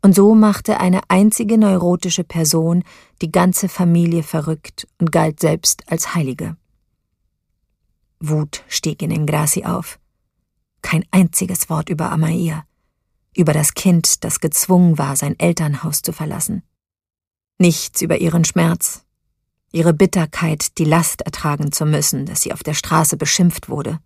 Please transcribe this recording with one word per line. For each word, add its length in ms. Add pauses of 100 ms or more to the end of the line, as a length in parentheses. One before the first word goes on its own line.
Und 120
so 220
machte 440
eine 300
einzige 480
neurotische 680
Person 580 (380)
die 100
ganze 380
Familie 540
verrückt 640 (120)
und 120
galt 280
selbst 500
als 240
Heilige. 440 (1600)
Wut 480
stieg 340
in 100
Engrasi 520
auf. 360 (840)
Kein 300
einziges 580
Wort 200
über 220
Amaia, 540 (680)
über 180
das 200
Kind, 500
das 160
gezwungen 580
war, 180
sein 240
Elternhaus 600
zu 100
verlassen. 520 (960)
Nichts 440
über 180
ihren 260
Schmerz, 580 (680)
ihre 220
Bitterkeit, 840
die 80
Last 360
ertragen 500
zu 140
müssen, 400
dass 160
sie 120
auf 100
der 100
Straße 440
beschimpft 520
wurde. 360